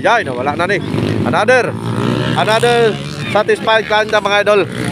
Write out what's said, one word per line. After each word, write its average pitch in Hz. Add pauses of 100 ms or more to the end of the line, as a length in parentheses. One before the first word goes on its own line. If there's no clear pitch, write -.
ay, 214
nawala 135
na 175
ni. 190 (480)
Another, 196 (640)
another 226 (400)
satisfied 214
kanta, 214
mga 202
idol. 208 (280)